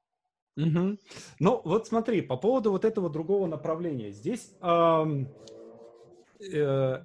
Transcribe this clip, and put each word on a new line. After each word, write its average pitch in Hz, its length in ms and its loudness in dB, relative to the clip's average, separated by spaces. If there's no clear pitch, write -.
Мгм. 175 400 0
Ну, 202 240 4
вот 180 240 0
смотри, 220 340 0
по 131 140 -4
поводу 214 360 2
вот 185 120 0
этого 214 280 0
другого 175 340 0
направления. 160 640 -4
Здесь, 135 480 -8
ам, 160 680 4
э, 139 640 0